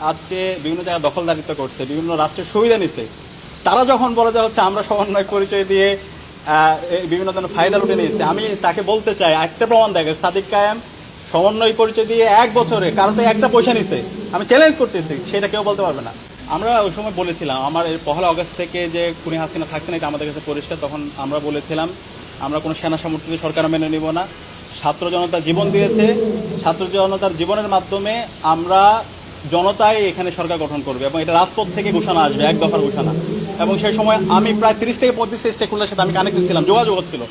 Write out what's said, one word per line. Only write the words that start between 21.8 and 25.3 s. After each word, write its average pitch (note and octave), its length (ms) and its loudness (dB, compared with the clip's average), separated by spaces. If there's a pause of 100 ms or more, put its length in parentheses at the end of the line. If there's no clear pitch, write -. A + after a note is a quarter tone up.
আমরা D3 180 -2
কোনো D#3+ 120 -4
সেনা D#3+ 220 -4
সমর্থিত D#3 440 -6
সরকার D#3+ 220 -2 (100)
মেনে D#3 220 0
নিব D#3 160 -2
না। E3+ 140 -2 (540)
ছাত্র D3+ 260 -2 (100)
জনতা F3 220 0 (100)